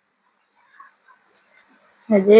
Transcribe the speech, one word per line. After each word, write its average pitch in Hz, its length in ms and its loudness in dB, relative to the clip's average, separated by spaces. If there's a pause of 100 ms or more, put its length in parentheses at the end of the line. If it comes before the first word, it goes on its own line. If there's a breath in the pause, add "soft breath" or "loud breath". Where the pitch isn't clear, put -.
(2000)
এই 208 140 -2
যে 202 160 0